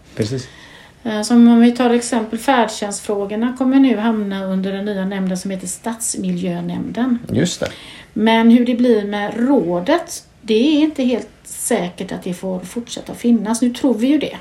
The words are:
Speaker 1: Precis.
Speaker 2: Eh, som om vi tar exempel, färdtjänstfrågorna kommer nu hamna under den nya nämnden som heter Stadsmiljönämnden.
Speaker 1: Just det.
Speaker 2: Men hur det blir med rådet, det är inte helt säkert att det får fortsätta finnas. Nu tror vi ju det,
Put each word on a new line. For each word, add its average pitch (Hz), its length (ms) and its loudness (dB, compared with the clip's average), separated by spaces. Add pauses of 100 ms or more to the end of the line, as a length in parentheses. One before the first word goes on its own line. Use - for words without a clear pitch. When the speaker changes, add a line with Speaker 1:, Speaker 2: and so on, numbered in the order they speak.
(160)
Speaker 1:
Precis. 120 320 -4 (560)
Speaker 2:
Eh, 214 180 -4
som 233 260 6
om 233 140 8
vi 240 100 6
tar 240 180 2
exempel, 233 500 -2
färdtjänstfrågorna 214 1160 -2
kommer 269 220 4
nu 254 180 4
hamna 208 480 -2
under 190 280 -2
den 196 120 -6
nya 196 200 -4
nämnden 190 320 -2
som 196 140 -6
heter 185 160 -8
Stadsmiljönämnden. 180 1500 -4 (120)
Speaker 1:
Just - 280 0
det. - 80 -4 (460)
Speaker 2:
Men 226 380 4
hur 240 140 6
det 247 100 0
blir 233 300 2
med 208 280 -6 (140)
rådet, 190 760 0 (180)
det 220 120 -2 (240)
är 285 40 4
inte 311 220 0
helt 240 240 -2 (200)
säkert 185 640 -4
att 185 120 -10
det 185 100 -6
får 185 260 -6
fortsätta - 540 -12
finnas. 233 480 2
Nu 247 80 2
tror 240 240 0
vi 214 140 0
ju 302 100 4
det, 202 240 -4